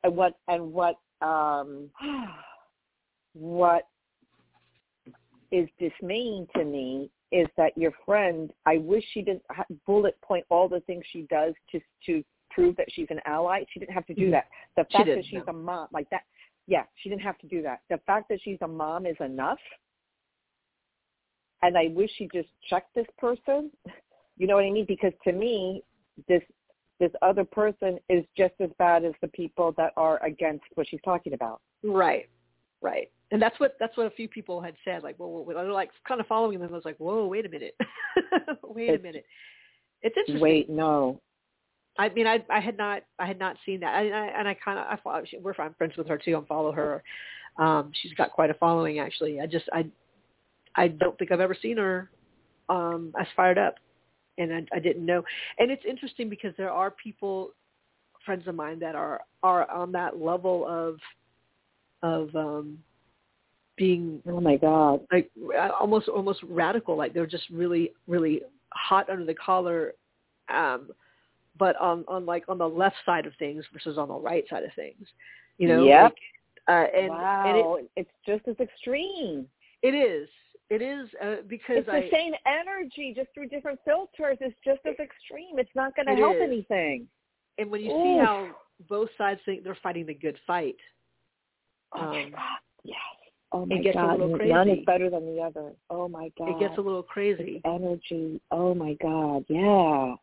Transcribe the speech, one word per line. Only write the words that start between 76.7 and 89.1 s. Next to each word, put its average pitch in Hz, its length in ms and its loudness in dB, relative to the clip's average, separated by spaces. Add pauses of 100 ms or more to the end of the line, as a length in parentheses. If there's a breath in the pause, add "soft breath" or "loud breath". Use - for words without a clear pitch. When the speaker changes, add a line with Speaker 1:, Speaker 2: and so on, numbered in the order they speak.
Speaker 2:
and, 190 120 0
Speaker 1:
Wow. 196 640 2
Speaker 2:
and 127 80 -6
it, - 120 -20
Speaker 1:
It's 185 140 -8 (160)
just 214 220 -2
as 233 100 -6
extreme. 254 880 -6 (360 soft breath)
Speaker 2:
It 262 120 4
is. 185 340 2 (420)
It 214 100 0
is, 269 260 -6 (160)
uh, 208 140 -4 (120)
because 233 300 -2
Speaker 1:
It's - 80 0
the 202 60 -4
Speaker 2:
I - 180 0
Speaker 1:
same 320 220 2 (140)
energy, 302 680 -4
just 262 200 -6
through 285 140 -12
different 277 360 -8
filters. 302 560 0
It's 254 240 -6
just 269 220 2
as 302 140 -4
extreme. 320 580 -12
It's - 160 -4
not 269 200 -2
gonna 277 180 0
Speaker 2:
It 262 60 4
Speaker 1:
help 381 180 6
Speaker 2:
is. 330 60 2
Speaker 1:
anything. 175 640 -2 (520)
Speaker 2:
And 208 120 -6
when 208 120 -6
you 214 80 -4
see 349 300 4
Speaker 1:
Oof. 269 40 10
Speaker 2:
how 196 260 0 (380)
both 214 300 -2